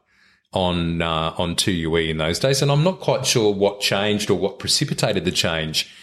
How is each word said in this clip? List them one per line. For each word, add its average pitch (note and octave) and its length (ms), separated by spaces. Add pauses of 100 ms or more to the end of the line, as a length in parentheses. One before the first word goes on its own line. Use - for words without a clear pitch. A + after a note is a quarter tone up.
(520)
on, E2+ 500
uh, D#2+ 340
on E2+ 200
two - 160
U E2 260
E E2 100
in D#2 100
those D#2+ 200
days. C3+ 240
And C#3 80
I'm D3 140
not F#3 160
quite C3 260
sure G#2+ 260
what G2 280
changed G#2 500
or F#2 80
what - 220
precipitated G#2+ 640
the F2+ 80
change D#2+ 600 (100)